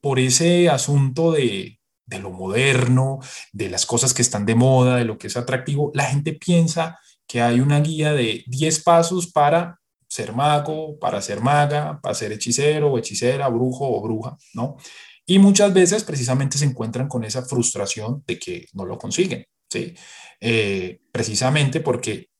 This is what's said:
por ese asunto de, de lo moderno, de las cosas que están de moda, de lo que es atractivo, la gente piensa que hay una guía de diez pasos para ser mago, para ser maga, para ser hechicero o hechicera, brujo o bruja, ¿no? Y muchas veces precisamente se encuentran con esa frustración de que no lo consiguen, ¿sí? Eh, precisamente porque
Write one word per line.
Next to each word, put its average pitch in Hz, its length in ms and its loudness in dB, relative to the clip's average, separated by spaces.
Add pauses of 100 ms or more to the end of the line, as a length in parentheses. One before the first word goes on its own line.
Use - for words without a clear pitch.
por 135 180 0
ese 170 500 4
asunto 143 640 2
de, 110 480 -2 (240)
de 101 140 -12
lo 98 120 -10
moderno, 127 880 0 (320)
de 98 180 -6
las 92 160 -4
cosas 123 260 0
que - 100 -2
están 104 220 -2
de 113 100 2
moda, 127 420 4
de 120 80 0
lo 110 120 -6
que - 120 -14
es - 80 -6
atractivo, 139 580 -4
la 139 100 0
gente 143 300 -2
piensa 165 640 0 (280)
que - 140 -4
hay 120 200 4
una 147 200 2
guía 151 320 0
de 120 340 -2
diez 151 360 -2
pasos 170 500 2
para 160 480 0 (260)
ser 107 280 -8
mago, 151 640 -2
para - 240 -4
ser 101 180 -8
maga, 147 600 0
para 135 120 -4
ser 107 180 -6
hechicero 139 600 0
o 123 60 0
hechicera, 127 500 -2
brujo 127 420 -2
o 101 120 -2
bruja, 113 340 -6 (160)
¿no? 120 240 -6 (500)
Y 190 120 6
muchas 196 340 8
veces 190 320 4
precisamente 135 540 -2
se 147 80 2
encuentran 123 420 -4
con 120 160 -6
esa 127 180 -6
frustración 117 840 -4
de - 120 -6
que 87 360 -12
no 95 100 -10
lo - 140 -10
consiguen, - 480 -4 (240)
¿sí? - 240 -8 (440)
Eh, 101 640 -2 (100)
precisamente 131 680 0
porque 123 480 -4 (100)